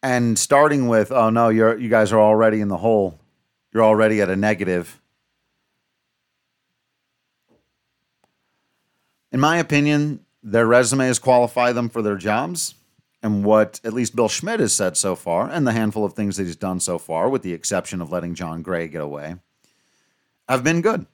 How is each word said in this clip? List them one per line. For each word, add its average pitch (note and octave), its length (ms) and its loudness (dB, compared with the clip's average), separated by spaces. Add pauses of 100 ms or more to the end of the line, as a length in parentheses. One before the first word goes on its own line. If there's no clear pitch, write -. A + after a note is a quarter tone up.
And A#2+ 380 0
starting C#3+ 480 2
with, A2+ 240 2
"Oh, A#2 200 2
no, A#2 180 4
you're, A2 280 2
you A#2 120 -8
guys G#2+ 240 2
are A2+ 80 4
already G#2+ 400 4
in G#2 80 -2
the F#2+ 80 -2
hole. G2 420 0 (540)
You're A2+ 100 2
already A2 380 4
at F#2 100 2
a F#2+ 60 -2
negative." F#2 640 -2 (4000)
In C3 100 -2
my D3+ 160 2
opinion, D3 720 -2 (160)
their A2+ 240 2
resumes B2+ 520 2
qualify B2 540 2
them A#2+ 160 -4
for A#2 140 -6
their G#2 140 -2
jobs. B2 580 -6 (480)
And G#2 220 -2
what G#2+ 380 2
at A2+ 120 -8
least A#2+ 200 -4
Bill A#2 140 0
Schmidt G#3+ 320 -4
has A#2 140 0
said F#2 220 -2
so F#2+ 180 -2
far, F2 340 -4
and D#3 180 -2
the A#2 60 0
handful A2 320 -2
of F#2 80 -4
things G2+ 240 -6
that G2 80 -6
he's E2+ 120 -10
done F#2 240 -6
so F2 180 -6
far, E2 320 -4
with C3+ 120 -4
the F#2 120 -8
exception F2+ 480 -6
of D2+ 80 -12
letting F2 240 -6
John E2 280 -10
Gray E2+ 260 -6
get D#2 120 -12
away, D2 360 -10 (1120)
have B2+ 160 -2
been E3 180 0
good. G#3+ 320 -2